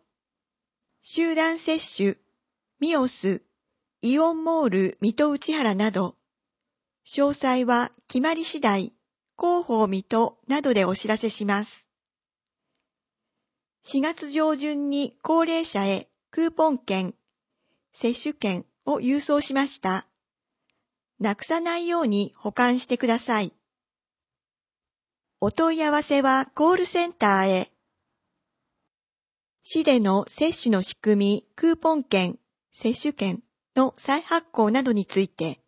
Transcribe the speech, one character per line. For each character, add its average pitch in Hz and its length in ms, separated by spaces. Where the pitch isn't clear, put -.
集 330 340
団 330 220
接 320 220
種、 196 380
ミ 311 180
オ 254 100
ス、 - 360
イ 262 180
オ 330 140
ン 320 100
モ 320 220
ー 226 40
ル 185 300
水 226 160
戸 294 160
内 285 220
原 247 200
な 208 180
ど。 185 260
詳 285 280
細 254 300
は 240 300
決 254 100
ま 320 140
り 330 100
次 320 160
第、 202 340
広 349 280
報 220 200
水 190 160
戸 226 340
な 285 140
ど 269 120
で 202 100
お 185 120
知 - 120
ら 214 80
せ 220 140
し 208 160
ま 202 180
す。 - 240
四 277 120
月 311 300
上 311 260
旬 285 320
に 285 320
高 330 240
齢 330 200
者 196 200
へ 196 240
ク 330 180
ー 330 40
ポ 320 200
ン 254 60
券、 190 380
接 240 280
種 302 120
券 185 320
を 277 120
郵 269 240
送 294 180
し 285 140
ま 269 120
し - 140
た。 190 260
な 202 160
く - 80
さ 330 160
な 339 160
い 349 100
よ 339 140
う 277 60
に 202 280
保 208 160
管 247 280
し - 60
て 240 120
く 254 100
だ 233 100
さ 226 240
い。 185 120
お 208 120
問 330 260
い 320 40
合 302 100
わ 294 120
せ 277 180
は 269 320
コ 320 180
ー 370 40
ル 359 100
セ 349 220
ン 349 60
タ 202 260
ー 190 80
へ。 185 240
市 320 220
で 262 160
の 196 260
接 - 360
種 240 60
の 196 120
仕 - 160
組 214 180
み、 202 400
ク 330 120
ー 330 100
ポ 320 180
ン 277 80
券、 185 340
接 - 280
種 294 120
券 190 280
の 262 240
再 285 240
発 330 300
行 214 180
な 262 140
ど 254 80
に 202 140
つ - 160
い 196 80
て。 160 380